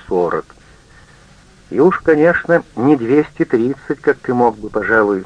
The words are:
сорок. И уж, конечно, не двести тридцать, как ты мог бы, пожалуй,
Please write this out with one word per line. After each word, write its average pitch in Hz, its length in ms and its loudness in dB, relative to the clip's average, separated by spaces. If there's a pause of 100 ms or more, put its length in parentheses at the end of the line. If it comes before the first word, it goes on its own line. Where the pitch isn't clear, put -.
сорок. 85 400 -4 (1200)
И 101 100 -2
уж, 180 180 2
конечно, 165 640 0 (140)
не 139 200 2
двести 139 480 -2
тридцать, 135 560 -4
как - 180 -2
ты - 140 -6
мог 120 240 0
бы, 104 140 -14
пожалуй, 104 560 0